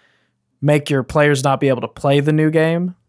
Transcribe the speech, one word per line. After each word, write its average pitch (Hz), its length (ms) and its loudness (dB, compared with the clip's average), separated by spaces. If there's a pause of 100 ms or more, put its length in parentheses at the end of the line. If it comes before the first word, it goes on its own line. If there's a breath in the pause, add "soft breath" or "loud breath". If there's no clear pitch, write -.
(600)
make 147 300 0
your 135 140 -2
players 147 400 0
not 135 160 0
be 143 80 0
able 123 140 -2
to 120 60 -6
play 143 320 -2
the 151 120 0
new 156 180 2
game. 165 460 -2 (120)